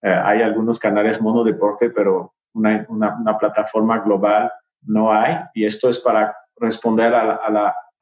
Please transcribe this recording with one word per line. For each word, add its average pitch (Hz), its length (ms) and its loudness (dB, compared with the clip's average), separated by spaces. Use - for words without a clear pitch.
Eh, 104 60 -2
hay 104 340 2
algunos 113 340 -2
canales 107 420 0
monodeporte, 113 680 0
pero 98 460 -2
una, 107 360 0
una, 107 260 -2
una 110 200 -2
plataforma 107 640 0
global 104 540 2
no 107 280 0
hay. 120 260 2
Y 107 100 0
esto 107 240 0
es 120 100 0
para 107 360 0
responder 113 580 0
a 113 80 2
la, 110 120 0
a 110 140 -6
la, 104 260 0